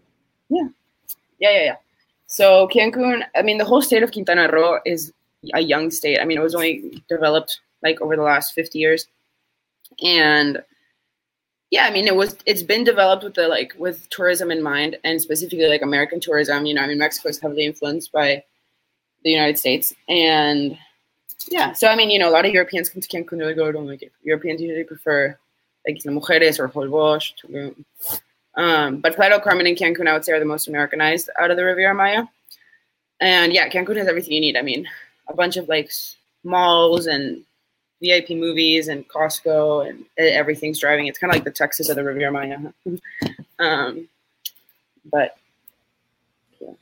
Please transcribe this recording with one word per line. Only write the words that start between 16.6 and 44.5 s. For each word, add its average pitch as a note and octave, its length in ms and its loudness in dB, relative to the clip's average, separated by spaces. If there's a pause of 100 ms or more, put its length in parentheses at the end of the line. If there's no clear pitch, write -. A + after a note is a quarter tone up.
You D3 80 -4
know, C#3 80 0
I C#3 60 -2
mean, D3 100 -4
Mexico D3+ 300 -2
is D3 100 -8
heavily D3 260 -4
influenced D3+ 460 -6
by C#3+ 320 0 (800)
the D#3+ 80 0
United D3+ 260 2
States. - 380 -2 (140)
And D3+ 680 2 (720)
yeah, F4 240 -2
so, - 140 0
I A3 80 6
mean, A3 160 2
you G3+ 80 4
know, F3 100 4
a E3 40 4
lot E3+ 120 4
of G#3 80 2
Europeans F3+ 360 0
come F#3 120 -12
to - 80 -12
Cancun, E3+ 300 -8
they're D#3 80 -4
like, D#3+ 120 -6
"Oh, D#3 100 0
I D3+ 40 -4
don't D3+ 140 -6
like C#3 160 -12
it." - 100 -20 (120)
Europeans D#3 360 -4
usually E3 220 -6
prefer, D3 560 -2 (480)
like, D3+ 100 -6
Isla C#3+ 160 -8
Mujeres D#3+ 460 2
or C3 100 -2
Holbox, D3+ 720 -2
Tulum. C#3 440 -14 (720)
Um, D3+ 400 2
but D#3+ 180 -2
Playa G3 160 4
del G#3 100 4
Carmen F3+ 280 2
and F3 80 0
Cancun, E3+ 320 0
I D#3 40 4
would D#3 120 0
say, E3 80 0
are D#3 80 2
the D3+ 40 0
most D3+ 220 -4
Americanized D#3 720 -2
out F3 140 2
of F3 40 2
the F3+ 80 0
Riviera F#3 300 2
Maya. G3+ 300 0 (960)
And F3 320 4
yeah, F3+ 160 2
Cancun F#3 280 -4
has G3 120 -2
everything E3+ 240 -2
you D#3 80 0
need. D3+ 160 0
I B2 60 -2
mean, A#2 260 -6 (400)
a D#3 60 -12
bunch F3+ 220 0
of, E3+ 120 -8
like, D#3 180 -2
s-, - 300 -14 (260)
malls E3+ 640 2
and C#3+ 380 -6 (580)
V F3+ 120 2
I E3+ 80 4
P F3 120 -8
movies D#3+ 540 0
and C#3 200 -8
Costco D3+ 800 0
and - 140 -14 (180)
e-, D#3+ 40 0
everything's D3+ 580 0
driving. D3 260 0
It's C#3 120 -8
kinda F3+ 160 0
like C#3+ 100 -2
the C#3+ 60 -6
Texas D3+ 400 -4
of D3 60 0
the C#3+ 80 -4
Riviera C#3 280 -4
Maya. C#3 260 -8 (260)
<laughs> F3+ 140 -8 (600)
Um, D#3 500 -2 (960)